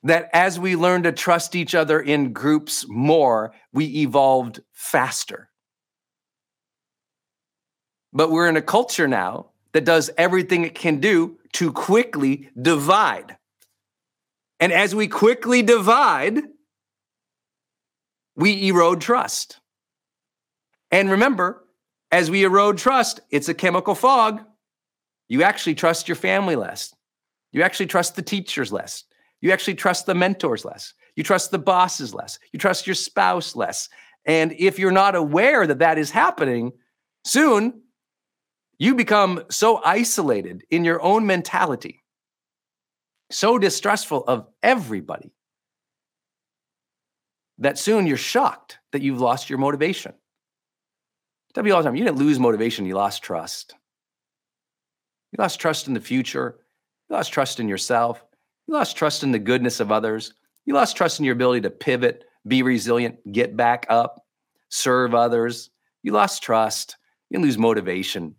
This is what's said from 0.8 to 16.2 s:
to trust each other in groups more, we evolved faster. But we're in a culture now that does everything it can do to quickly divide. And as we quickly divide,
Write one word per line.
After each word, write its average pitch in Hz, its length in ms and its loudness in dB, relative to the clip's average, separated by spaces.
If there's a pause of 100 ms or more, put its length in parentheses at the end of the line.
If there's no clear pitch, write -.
to 170 100 2
trust - 420 0
each 175 200 -4
other 160 260 2
in 143 320 0
groups 151 560 -2
more, 120 640 2 (180)
we 139 140 -2 (160)
evolved 131 600 2 (120)
faster. - 800 -4 (2500)
But 156 200 2
we're 170 180 4
in 160 80 2
a 151 60 2
culture - 440 0
now 104 440 -2 (220)
that 160 120 2
does 160 320 2
everything 180 480 2
it 165 100 -8
can 156 260 -2
do 165 380 0 (140)
to 170 180 -2
quickly 147 760 0 (140)
divide. 156 760 2 (1200)
And 175 140 2
as 185 220 2
we 214 120 0
quickly 240 560 4
divide, 220 840 4 (1900)